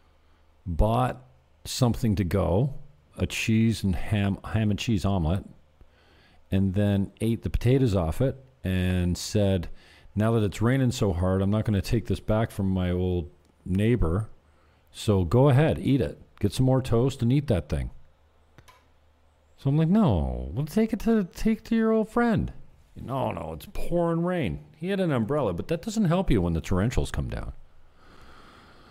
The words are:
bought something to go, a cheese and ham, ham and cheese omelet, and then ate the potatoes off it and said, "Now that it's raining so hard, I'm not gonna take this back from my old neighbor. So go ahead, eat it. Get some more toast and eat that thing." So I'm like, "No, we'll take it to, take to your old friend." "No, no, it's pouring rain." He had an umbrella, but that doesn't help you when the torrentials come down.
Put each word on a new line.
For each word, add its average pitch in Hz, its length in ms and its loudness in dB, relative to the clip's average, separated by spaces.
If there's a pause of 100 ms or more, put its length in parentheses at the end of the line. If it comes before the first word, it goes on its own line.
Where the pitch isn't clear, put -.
(640)
bought 113 560 0 (440)
something 113 500 0
to 104 80 0
go, 92 500 0 (440)
a 92 100 -2
cheese 113 560 0
and 95 120 0
ham, 101 500 0
ham 107 260 0
and 98 80 -2
cheese 104 240 -2
omelet, 95 400 0 (1080)
and 95 220 2
then 101 460 0
ate 110 240 -2
the 87 60 -4
potatoes 127 460 2
off 82 260 0
it 131 160 -2 (260)
and 90 540 0
said, 95 520 0 (460)
"Now 110 160 2
that 117 120 2
it's 101 180 -2
raining 123 300 2
so 104 200 0
hard, 92 300 0
I'm 95 80 0
not 107 160 0
gonna 101 160 0
take 113 260 -2
this 92 120 -2
back 110 300 -2
from 98 200 -4
my 92 220 0
old 90 380 -2 (360)
neighbor. 104 640 0 (640)
So 95 340 2
go 123 240 4
ahead, 135 300 4
eat 127 220 2
it. - 200 -6 (180)
Get 101 140 0
some 131 120 0
more 131 160 4
toast 123 400 0
and 117 120 2
eat 147 140 0
that 85 200 0
thing." 67 240 -4 (1700)
So - 120 -4
I'm 143 80 2
like, 160 120 2
"No, 76 640 2
we'll 131 120 -4
take 220 280 0
it 202 80 -4
to, 220 240 2
take 220 400 -2
to 226 100 -2
your 226 160 2
old 220 180 0
friend." 233 440 0 (420)
"No, 120 360 -4
no, 82 220 -8
it's 76 200 -14
pouring 170 500 0
rain." 170 380 -2 (160)
He 175 120 -6
had 196 120 -2
an 175 100 0
umbrella, 135 400 0
but 85 160 -6
that 160 140 -4
doesn't 220 240 -2
help 175 260 2
you 104 100 4
when 85 120 0
the 82 80 -2
torrentials - 500 0
come 67 160 -4
down. 55 240 -8 (1400)